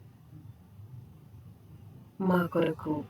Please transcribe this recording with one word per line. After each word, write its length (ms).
మా 260
కొరకు 640